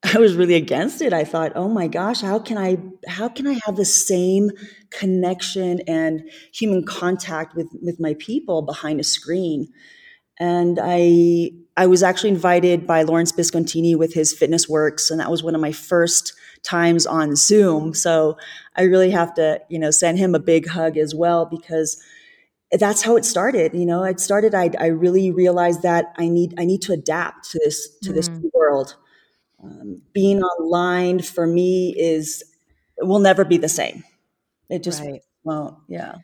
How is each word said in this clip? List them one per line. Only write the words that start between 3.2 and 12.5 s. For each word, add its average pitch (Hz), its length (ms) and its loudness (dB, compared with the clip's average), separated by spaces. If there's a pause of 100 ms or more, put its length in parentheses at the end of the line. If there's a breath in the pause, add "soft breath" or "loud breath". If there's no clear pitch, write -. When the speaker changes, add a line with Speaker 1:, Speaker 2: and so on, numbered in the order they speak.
Speaker 1:
can 262 180 -8
I 277 180 -2
have 208 120 -6
the 202 80 0
same 190 680 0 (400 loud breath)
connection 185 960 -4
and 160 420 -4 (240 loud breath)
human 196 320 -2
contact 175 720 -6
with, 165 140 -6 (140)
with 170 180 -6
my 160 140 -2
people 185 480 -4
behind 151 360 -6
a - 60 -6
screen?" 165 640 -4 (720 soft breath)
And 175 420 0
I, 170 720 4 (240)
I 180 100 4
was 180 160 6
actually 185 280 2
invited 175 560 4